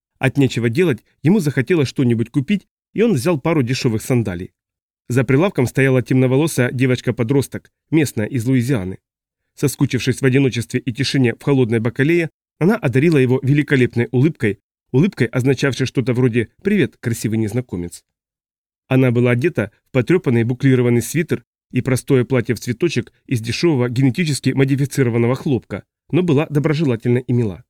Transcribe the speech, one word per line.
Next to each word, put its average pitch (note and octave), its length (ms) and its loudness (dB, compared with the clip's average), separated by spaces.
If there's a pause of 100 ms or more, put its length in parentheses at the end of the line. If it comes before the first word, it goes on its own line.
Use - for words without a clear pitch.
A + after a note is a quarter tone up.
(200)
От C3 180 -2
нечего B2 320 2
делать, C#3+ 340 0 (200)
ему F#3+ 160 4
захотелось C#3+ 480 0
что-нибудь A#2 420 0
купить, E3+ 380 -4 (260)
и - 80 0
он A3+ 120 2
взял D3 260 0
пару D#3+ 240 0
дешёвых A#2 400 -2
сандалий. G#2 480 -4 (580)
За B2 140 2
прилавком C3+ 420 0
стояла C3 380 2
темноволосая C3 680 0
девочка-подросток, B2+ 1000 -2 (180)
местная B2+ 380 0
из B2 180 -4
Луизианы. A#2+ 540 -2 (560)
Соскучившись B2+ 680 -2
в C3+ 40 2
одиночестве B2+ 540 0
и B2 140 -6
тишине B2+ 420 0
в - 80 -20
холодной B2 360 0
бакалее, D3+ 500 -2 (300)
она F#3+ 160 2
одарила D3 420 2
его B2+ 240 2
великолепной B2+ 720 2
улыбкой, B2 480 0 (320)
улыбкой, C3 360 2
означавшей C3 600 0
что-то B2 260 -2
вроде A#2 360 0 (140)
«Привет, G3 360 0
красивый A2+ 380 -4
незнакомец». G#2+ 680 -6 (840)
Она C3 240 4
была A#2+ 200 2
одета A#2+ 400 -2 (140)
в - 60 -20
потрёпанный C3 520 2
буклированный B2+ 580 2
свитер - 440 -4 (260)
и B2+ 100 -2
простое B2+ 440 0
платье B2 300 0
в - 40 -8
цветочек - 540 -4 (120)
из A#2+ 160 -2
дешёвого B2 480 0
генетически C3+ 600 0
модифицированного C3 840 0
хлопка, B2 480 -4 (280)
но E3 120 2
была D3 260 2
доброжелательна C#3+ 720 0
и B2 120 -4
мила. A2+ 380 -2